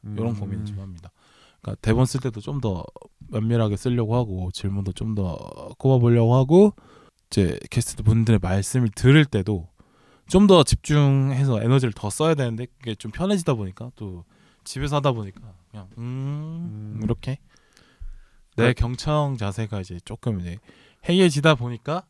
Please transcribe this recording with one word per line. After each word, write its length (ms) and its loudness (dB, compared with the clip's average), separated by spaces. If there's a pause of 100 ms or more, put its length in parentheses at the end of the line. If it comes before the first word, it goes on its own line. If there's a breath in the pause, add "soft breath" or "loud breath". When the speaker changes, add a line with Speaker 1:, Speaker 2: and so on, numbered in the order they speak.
(160)
Speaker 1:
이런 140 -2
Speaker 2:
음. 100 -6
Speaker 1:
고민을 260 -6
좀 140 -10
합니다. 320 -16 (500 soft breath)
그러니까 200 -10
대본 240 4
쓸 160 -4
때도 180 -6
좀 220 -8
더 240 -4 (440)
면밀하게 460 0
쓰려고 400 -2
하고 380 -2
질문도 400 -4
좀 220 -4
더 200 -2 (420)
꼽아보려고 580 4
하고 380 6 (560 soft breath)
이제 300 0 (100)
게스트 340 -4
분들의 380 4
말씀을 540 0
들을 300 6
때도 420 -4 (600 soft breath)
좀 200 6
더 160 8
집중해서 1000 2
에너지를 320 2
더 160 -6
써야 260 0
되는데 320 -4 (100)
그게 180 -8
좀 160 -12
편해지다 440 -2
보니까 400 -10
또 280 -12 (400 soft breath)
집에서 340 -4
하다 160 2
보니까 280 -8 (300)
그냥 160 -16 (100)
음, 1000 -10
Speaker 2:
음. 60 -8
Speaker 1:
이렇게 360 -6 (1160 soft breath)
내 120 2
Speaker 2:
그 60 2
Speaker 1:
경청 640 -2
자세가 440 -6
이제 240 -12
조금 340 -6
이제 180 -8 (500 soft breath)
해이해지다 480 4
보니까 540 -6